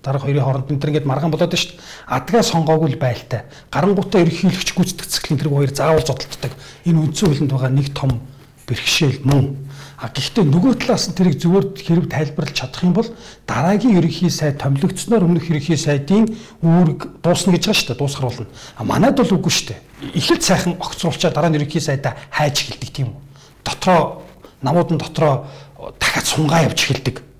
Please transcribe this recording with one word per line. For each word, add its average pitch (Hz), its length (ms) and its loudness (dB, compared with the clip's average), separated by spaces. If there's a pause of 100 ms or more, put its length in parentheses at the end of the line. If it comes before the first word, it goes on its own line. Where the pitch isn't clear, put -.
дарга 135 200 -4
хоёрын 139 200 0
хооронд 135 240 -2
энэ 143 100 -2
төр 151 140 -2
ингээд 139 160 0
маргаан 147 240 0
болоод 165 160 0
байна 180 80 -2
шүү - 160 -6
дээ. - 80 -20 (320)
Адгаа 196 320 2
сонгоогүй 160 480 2
л - 80 -4
байлтай. 120 400 -4 (320)
Гарангуутаа 185 480 2
ерөнхийлөгч 175 560 2
гүйцэтгэх - 320 -2
цэцлийн - 320 -2
тэрг 143 160 0
хоёр 139 160 0
заавал 151 320 2
зодтолддог. - 480 -6 (320)
Энэ 165 240 4
үндсэн - 160 -2
хуулинд 143 240 2
байгаа 131 240 0
нэг 139 240 2
том 127 240 -2 (480)
бэрхшээл - 560 -2
мөн. - 400 2 (320)
А, - 160 -10
гэхдээ - 320 0
нөгөө 180 400 2
талаас - 240 0
нь - 80 -6
тэрийг 180 240 2
зөвөр 196 320 2
хэрэг - 380 0
тайлбарлаж 147 420 -4
чадах - 320 -6
юм 180 80 4
бол 226 160 0 (380)
дараагийн 190 500 2
ерөнхий 165 320 2
сайд 143 320 -2
томилогдсноор 175 640 0
өмнөх 170 240 0
ерөнхий 151 300 0
сайдын 147 500 2 (320)
үүрэг 165 640 2
дуусна 175 320 2
гэж - 100 0
байгаа 208 140 0
шүү - 100 -4
дээ. 123 140 -4
Дуусгар 135 260 -4
болно. 113 160 -8 (300)
А, 117 80 -10
манайд 226 340 4
бол 226 220 4
үгүй - 140 0
шүү - 200 -4
дээ. - 60 -14 (400)
Эхэлж - 240 2
сайхан 175 340 0
огцруулчаа - 540 -2
дараа 160 180 2
нь 151 80 2
ерөнхий 147 240 -2
сайдаа 139 380 -2 (100)
хайж 147 380 0
эхэлдэг - 240 -10
тийм 131 240 -4
үү. - 60 -18 (420)
Дотроо, - 640 0 (340)
намууд 170 300 2
нь 151 80 0
дотроо - 480 0 (500)
дахиад - 300 -2
сунгаа 156 400 2
явж - 160 -2
эхэлдэг. - 400 -4 (160)